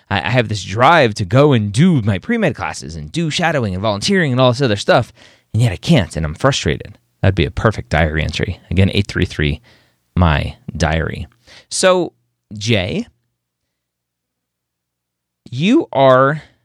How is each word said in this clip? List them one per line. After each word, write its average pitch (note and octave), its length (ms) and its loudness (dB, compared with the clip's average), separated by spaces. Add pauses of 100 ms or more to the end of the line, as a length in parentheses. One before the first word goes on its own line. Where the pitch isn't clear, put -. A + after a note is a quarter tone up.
I, G2 120 -2
I D#2 100 -4
have A#2 180 0
this G2+ 160 -6
drive B2 520 4
to G#2 100 -4
go C#3 260 4
and G#2 180 0
do D3 300 2
my G2+ 180 -2
pre-med G#3+ 360 -2
classes D#2 420 -10
and D2+ 160 -12
do E3 160 -4
shadowing C#3+ 460 -2
and F#2 80 -6
volunteering C#3 500 0
and B2 80 0
all B2+ 120 4
this B2 100 -4
other G#2+ 140 2
stuff, D3 360 2 (400)
and G#2+ 80 0
yet A#2+ 120 2
I F2 40 -8
can't, B2 400 0
and D#2+ 80 -4
I'm D2+ 100 -6
frustrated." - 640 -2 (240)
That'd F#2+ 140 2
be E2 100 0
a C2+ 60 -2
perfect - 400 -2
diary D#2 320 0
entry. - 380 -6 (100)
Again, F#2 240 2
eight G2 140 -2
three - 180 -2
three, - 340 -2 (560)
my D#2+ 400 0 (180)
diary. D#2+ 520 -4 (420)
So, F#3 460 0 (440)
Jay, G#2 480 -4 (2500)
you G3 440 0
are C3+ 500 4 (220)